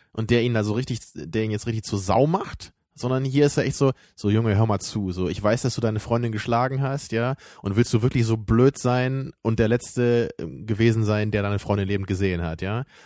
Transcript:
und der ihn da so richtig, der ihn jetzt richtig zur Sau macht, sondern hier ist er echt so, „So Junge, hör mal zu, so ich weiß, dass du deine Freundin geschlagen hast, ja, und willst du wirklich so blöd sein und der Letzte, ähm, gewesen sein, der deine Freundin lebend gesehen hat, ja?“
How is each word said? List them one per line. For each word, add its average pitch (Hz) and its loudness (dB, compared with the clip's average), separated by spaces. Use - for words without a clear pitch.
und 110 -6
der 120 4
ihn 120 0
da 110 2
so 104 0
richtig, 123 -4
der - -4
ihn 107 -4
jetzt 104 -4
richtig 110 -4
zur 104 -4
Sau 98 4
macht, - -4
sondern 131 -2
hier 139 4
ist 143 2
er 127 2
echt 131 -4
so, 135 2
„So - -4
Junge, 110 4
hör 113 6
mal 107 2
zu, 101 -4
so 87 -2
ich 95 -6
weiß, 104 2
dass 127 -2
du - -8
deine 107 -2
Freundin 120 -2
geschlagen 123 -2
hast, 139 -6
ja, 120 -2
und 98 -2
willst 120 2
du 107 2
wirklich 123 2
so 113 0
blöd 113 4
sein 131 -2
und 113 -2
der 113 4
Letzte, 120 0
ähm, 82 -10
gewesen 110 2
sein, 107 0
der 104 0
deine 101 0
Freundin 101 -2
lebend 98 -2
gesehen 92 0
hat, 82 -6
ja?“ 107 -4